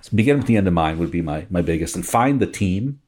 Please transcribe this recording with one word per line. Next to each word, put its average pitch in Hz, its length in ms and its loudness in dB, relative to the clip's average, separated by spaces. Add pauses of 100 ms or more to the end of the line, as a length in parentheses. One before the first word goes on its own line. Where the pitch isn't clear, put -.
so - 120 -10
begin 120 240 4
with - 80 -2
the 117 100 4
end 98 120 2
in 87 60 2
mind 80 260 0
would 85 100 -2
be 87 100 -4
my, 78 300 -6
my 90 120 0
biggest, 82 340 -2
and 87 100 -6
find 131 320 2
the 107 80 2
team 104 600 -4